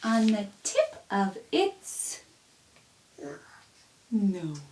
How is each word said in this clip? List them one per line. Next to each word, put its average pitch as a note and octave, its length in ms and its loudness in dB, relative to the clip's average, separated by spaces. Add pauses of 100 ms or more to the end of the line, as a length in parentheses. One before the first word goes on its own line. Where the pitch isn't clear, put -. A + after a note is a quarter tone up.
on A3+ 260 4
the G#3 180 2 (160)
tip - 480 0
of G3 260 0 (140)
its - 720 -2 (1900)
nose. F3+ 500 0 (120)